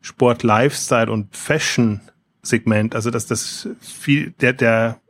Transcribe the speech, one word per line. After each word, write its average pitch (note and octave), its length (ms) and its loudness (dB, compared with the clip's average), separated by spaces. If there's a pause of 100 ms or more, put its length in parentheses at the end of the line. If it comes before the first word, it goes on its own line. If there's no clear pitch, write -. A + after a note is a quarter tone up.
Sport-Lifestyle- A#2 1080 2
und G#2 240 -6
Fashion-Segment, A2+ 1600 -2
also A#2 160 -4
dass A#2 160 -4
das - 420 -6 (120)
viel, - 600 -2
der, B2+ 120 4
der A2+ 580 0